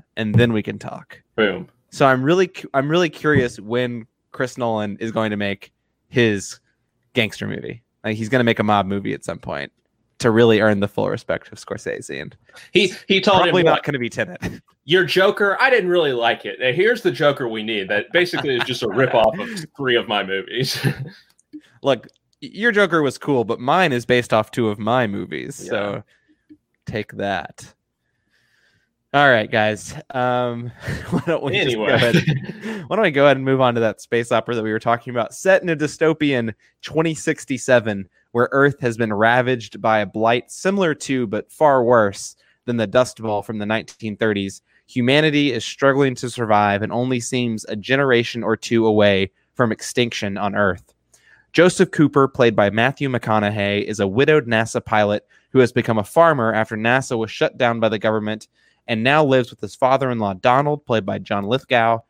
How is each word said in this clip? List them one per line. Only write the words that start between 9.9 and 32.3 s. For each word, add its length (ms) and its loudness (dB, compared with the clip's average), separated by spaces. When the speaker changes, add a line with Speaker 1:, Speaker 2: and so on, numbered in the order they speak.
Speaker 1:
to 100 4
really 320 6
earn 180 4
the 80 0
full 220 -4
respect 420 -6
of 60 -20
Scorsese. 640 -10
And 160 -16
Speaker 2:
He, 220 2
he 120 2
told 200 4
him, 60 4
Speaker 1:
probably 180 2
not 140 4
Speaker 2:
"Look, 80 -6
Speaker 1:
gonna 120 -4
be 140 -6
Tenet. 280 -6
<laughs> 160 -20
Speaker 2:
your 200 2
Joker, 540 0
I 120 4
didn't 180 2
really 240 2
like 320 -2
it. 140 -10
Now, 120 0
here's 300 0
the 100 0
Joker 360 0
we 160 -6
need." 260 -4
That 240 -2
basically 420 0
is 80 0
just 200 -6
a 60 -2
ripoff 520 2
of 300 -10
Speaker 1:
<laughs> 40 -20
Speaker 2:
three 200 -2
of 120 0
my 160 -2
movies. 560 -6
<laughs> 460 -20
Speaker 1:
Look, 260 0
y-, 100 -14
your 180 -2
Joker 300 2
was 160 -2
cool, 260 0
but 160 -4
mine 320 2
is 140 -2
based 280 2
off 180 2
two 180 0
of 80 -4
my 300 0
movies. 560 -10
Speaker 2:
Yeah. 80 -12
Speaker 1:
So 320 -4
take 280 -8
that. 600 -8
All 160 6
right, 200 2
guys. 440 -2
Um, 640 -4
<laughs> 200 -10
why 160 -2
don't 160 -2
we 80 -4
just 240 0
go 100 -2
Speaker 2:
Anyway. 80 2
Speaker 1:
ahead, 920 0